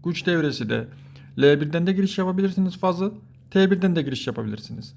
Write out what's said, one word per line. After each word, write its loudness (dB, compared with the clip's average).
Güç -4
devresi 0
de -2
L 6
birden -2
de 2
giriş 0
yapabilirsiniz -2
fazı, -2
T 4
birden 2
de 2
giriş -4
yapabilirsiniz. -8